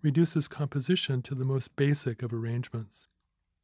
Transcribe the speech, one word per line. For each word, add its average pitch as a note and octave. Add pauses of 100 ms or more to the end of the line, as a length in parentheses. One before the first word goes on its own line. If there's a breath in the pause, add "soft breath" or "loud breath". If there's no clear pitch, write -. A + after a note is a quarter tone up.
reduces D#3
composition C#3+
to C#3
the B2+
most C3+
basic C#3+
of A#2
arrangements. A#2 (580)